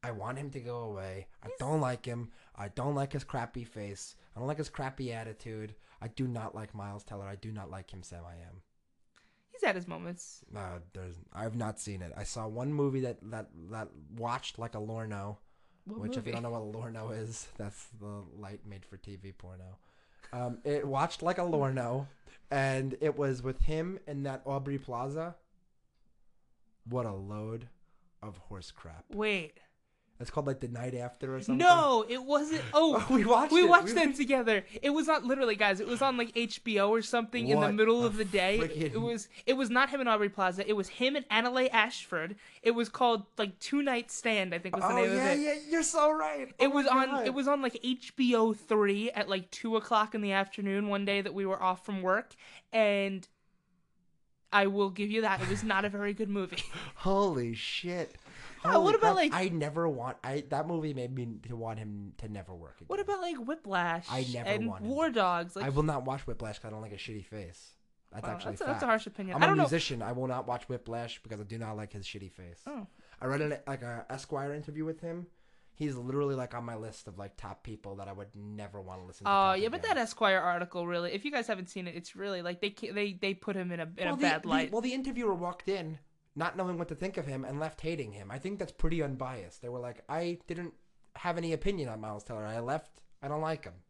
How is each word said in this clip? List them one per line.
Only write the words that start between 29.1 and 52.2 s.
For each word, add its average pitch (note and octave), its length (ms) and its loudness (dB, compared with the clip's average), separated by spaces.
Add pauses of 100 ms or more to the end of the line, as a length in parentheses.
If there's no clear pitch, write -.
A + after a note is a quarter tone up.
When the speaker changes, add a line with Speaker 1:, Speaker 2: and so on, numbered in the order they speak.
Speaker 2:
Wait. G3+ 460 -4 (600)
Speaker 1:
It's A#2+ 100 -8
called, D3 160 -2
like, C3+ 140 -2
The A#2+ 100 -6
Night A#2+ 240 -6
After B2+ 420 -6
or C3 60 -4
something. A#3+ 160 2
Speaker 2:
No, D4+ 500 8
it B3+ 160 -2
wasn't. D4 440 2
Speaker 1:
<laughs> - 60 -8
Speaker 2:
Oh, D4 360 6
Speaker 1:
We C4 160 8
watched A#3+ 260 8
Speaker 2:
we F4 120 10
Speaker 1:
it. E4+ 60 10
Speaker 2:
watched F4 180 10
Speaker 1:
We D#4+ 60 2
Speaker 2:
that D4+ 220 6
together. A#3 480 4 (180)
It C#4+ 100 4
was D4+ 180 2
on, C4+ 180 4
literally, B3 280 2
guys, G3 260 4
it G#3 60 -2
was A#3+ 160 0
on, C4 140 4
like, A#3 180 0
H A#3 280 -2
B G#3+ 160 2
O G3+ 120 6
or A3+ 100 4
something A#3 460 0
in G#3 120 6
the G#3 60 6
Speaker 1:
What G3+ 80 4
Speaker 2:
middle A3 300 6
Speaker 1:
a - 20 4
Speaker 2:
of G#3+ 100 2
the G#3+ 80 0
day. G3 380 4
Speaker 1:
friggin' D#3 320 0
Speaker 2:
It A3+ 80 0
was, A#3 260 -2 (200)
it B3+ 60 6
was C4 180 2
not B3+ 180 4
him C#4 100 -2
and B3+ 80 0
Aubrey G#3 220 4
Plaza. F#3+ 400 0
It G#3+ 40 4
was G3+ 140 0
him C4+ 300 0
and C4+ 120 -4
Annalay B3 420 4
Ashford. G#3 640 0 (260)
It A3+ 100 4
was A3+ 180 2
called, A#3 360 4 (120)
like, G#3 220 -2
Two C#4+ 220 0
Night B3 300 0
Stand, G3 420 0
I F3 60 -2
think F3 160 -4
was F#3+ 100 2
the G#3 60 4
Speaker 1:
Oh, A#3+ 40 2
Speaker 2:
name F#3+ 180 4
Speaker 1:
yeah, C#4 180 4
Speaker 2:
of D4 80 4
it. - 40 2
Speaker 1:
yeah, D4+ 120 2 (120)
you're D#4+ 160 2
so D4+ 280 6
right. D4+ 360 0 (120)
Speaker 2:
It C4+ 80 8
Speaker 1:
Oh - 20 8
Speaker 2:
was C#4 160 4
Speaker 1:
my C4+ 60 6
Speaker 2:
on, C4 180 6
Speaker 1:
God. C4 160 0
Speaker 2:
it B3+ 80 0
was C4 140 2
on, C#4+ 140 4
like, B3 220 0
H B3+ 320 -2
B B3 200 6
O A3+ 180 6
three G#3 580 4
at, G#3 160 0
like, F#3+ 240 -2
two A3+ 240 -2
o'clock A3 380 4
in G#3+ 80 0
the G3+ 100 0
afternoon G3 580 0
one G3+ 160 2
day G3+ 160 4
that F#3+ 120 -2
we G3 120 -2
were F#3+ 160 0
off F#3 240 2
from G3 180 -4
work, F#3+ 320 2 (360)